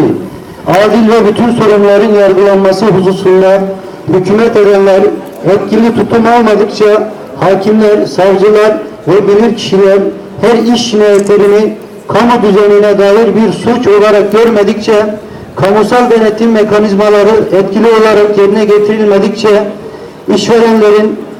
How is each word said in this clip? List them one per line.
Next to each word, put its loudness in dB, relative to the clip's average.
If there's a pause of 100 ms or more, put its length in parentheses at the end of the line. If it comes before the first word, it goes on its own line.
(680)
adil 2
ve 2
bütün 0
sorunların 2
yargılanması 2
hususunda 2 (540)
hükümet 0
edenler 2 (440)
etkili 0
tutum -2
almadıkça 0 (300)
hakimler, 0
savcılar 0 (300)
ve 0
bilirkişiler 0 (440)
her 0
iş -4
cinayetlerini 2 (340)
kamu 0
düzenine 2
dair 2
bir 0
suç -2
olarak 2
görmedikçe, 0 (500)
kamusal 0
denetim 0
mekanizmaları 2 (180)
etkili -2
olarak 2
yerine 0
getirilmedikçe, 0 (720)
işverenlerin 0 (200)